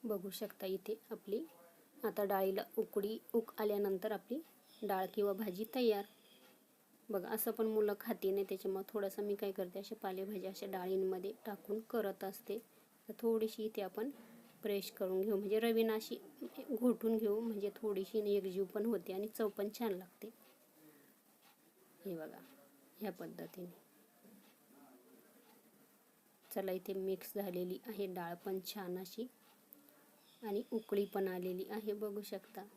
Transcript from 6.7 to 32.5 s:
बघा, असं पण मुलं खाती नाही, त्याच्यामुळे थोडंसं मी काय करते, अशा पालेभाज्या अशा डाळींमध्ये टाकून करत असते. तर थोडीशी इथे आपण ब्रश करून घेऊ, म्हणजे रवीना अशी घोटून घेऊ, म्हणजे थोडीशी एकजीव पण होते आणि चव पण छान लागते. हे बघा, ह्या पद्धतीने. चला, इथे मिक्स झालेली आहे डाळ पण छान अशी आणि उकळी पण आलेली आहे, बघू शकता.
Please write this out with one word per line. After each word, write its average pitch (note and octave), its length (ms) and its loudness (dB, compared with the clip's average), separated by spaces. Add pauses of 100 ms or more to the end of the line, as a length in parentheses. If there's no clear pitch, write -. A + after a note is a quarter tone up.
बघा, F#3 200 -2
असं A3 220 0
पण A3+ 160 2
मुलं G#3+ 320 4
खाती G3 320 0
नाही, G3 140 4
त्याच्यामुळे F#3+ 440 -2
थोडंसं G3+ 340 -2
मी G3+ 120 2
काय G3+ 160 -2
करते, F#3+ 280 -4
अशा G3+ 220 -8
पालेभाज्या F#3+ 500 -4
अशा G3 200 -8
डाळींमध्ये F#3+ 600 0 (140)
टाकून G#3 340 -4 (100)
करत G3+ 340 0
असते. G3 340 -6 (520)
तर A3 100 -6
थोडीशी A3 460 2
इथे A3 160 -2
आपण G#3 280 -2 (540)
ब्रश G3+ 280 0
करून F#3 300 2
घेऊ, G#3 160 4
म्हणजे G#3 220 4
रवीना A3+ 360 6
अशी - 220 -4 (540)
घोटून A3+ 460 6
घेऊ, G#3+ 220 4
म्हणजे G#3 340 0
थोडीशी G3+ 540 0
एकजीव G3 380 4
पण G#3 200 -2
होते F#3+ 280 0
आणि G3+ 160 -2
चव A3 200 0
पण G3+ 240 -2
छान A3+ 200 0
लागते. F#3 360 -8 (1700)
हे F#3 160 -6
बघा, D#3 240 -10 (600)
ह्या G#3 140 -2
पद्धतीने. F3 580 -10 (2750)
चला, F#3+ 200 0
इथे F#3 240 -2
मिक्स F#3+ 400 -2
झालेली F3+ 420 -2 (100)
आहे G3+ 260 -4
डाळ F3 240 -4
पण F#3+ 280 -2
छान F3+ 320 -4
अशी F#3+ 300 -6 (1120)
आणि G#3 200 0 (100)
उकळी G#3 360 2
पण G3 200 0
आलेली F#3 440 -2
आहे, G#3+ 240 -2
बघू G#3 280 -4
शकता. F#3+ 400 -8 (140)